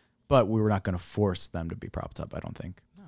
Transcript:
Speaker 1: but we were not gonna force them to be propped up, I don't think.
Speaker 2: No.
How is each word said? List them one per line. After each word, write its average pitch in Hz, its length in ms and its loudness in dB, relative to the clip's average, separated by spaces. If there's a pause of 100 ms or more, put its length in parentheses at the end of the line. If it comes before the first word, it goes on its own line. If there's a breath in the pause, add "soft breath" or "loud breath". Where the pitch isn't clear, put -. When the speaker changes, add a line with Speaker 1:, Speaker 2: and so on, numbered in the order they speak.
(280 soft breath)
Speaker 1:
but 127 200 8
we 110 120 4
were 107 80 4
not 101 160 4
gonna 92 140 0
force 98 500 0
them 82 220 -6
to 87 60 -6
be - 120 -12
propped - 320 -8
up, - 140 -10
I - 60 -6
don't - 160 -10
think. - 240 -12 (160)
Speaker 2:
No. 196 120 -20